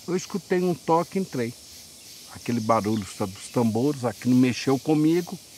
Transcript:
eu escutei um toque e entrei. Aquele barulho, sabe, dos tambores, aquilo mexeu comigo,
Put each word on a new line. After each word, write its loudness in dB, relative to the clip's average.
eu -2
escutei -2
um 2
toque 0
e 0
entrei. -6
Aquele -2
barulho, 2
sabe, -6
dos -16
tambores, 0
aquilo 0
mexeu 2
comigo, 2